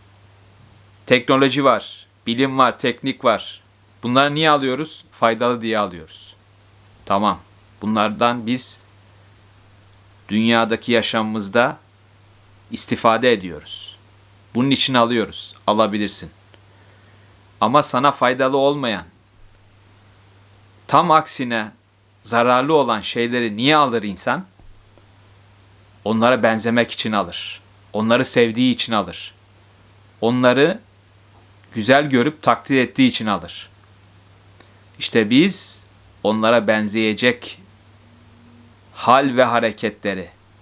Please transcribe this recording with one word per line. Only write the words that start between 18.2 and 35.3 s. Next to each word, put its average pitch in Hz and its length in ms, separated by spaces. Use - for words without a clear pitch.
olmayan, 135 460
tam 160 240
aksine 120 600
zararlı 123 500
olan 120 280
şeyleri 120 560
niye 139 180
alır 120 280
insan? 123 420
Onlara 113 400
benzemek 113 480
için - 200
alır. - 500
Onları 117 320
sevdiği 120 480
için - 200
alır. 90 400
Onları 127 580
güzel 131 360
görüp 131 320
takdir 135 360
ettiği 127 300
için 113 180
alır. 95 440
İşte 110 300
biz 170 540